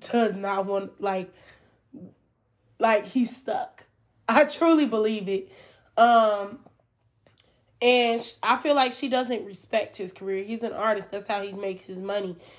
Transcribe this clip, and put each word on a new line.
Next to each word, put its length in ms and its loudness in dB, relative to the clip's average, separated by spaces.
does 260 2
not 320 -4
want, 340 -4
like, 320 -4
like, 260 2
he's 300 -2
stuck. 480 -10
I 160 6
truly 400 4
believe 420 -2
it. 240 -4
Um, 600 4
and 400 4
sh-, 220 -4
I 140 2
feel 180 2
like 180 2
she 160 -6
doesn't 340 -2
respect 540 -6
his 160 -8
career. 300 -6
He's 200 -8
an 80 -4
artist. 400 -2
That's 160 -10
how 140 -4
he 120 -10
makes 340 -10
his 120 -12
money. 380 -6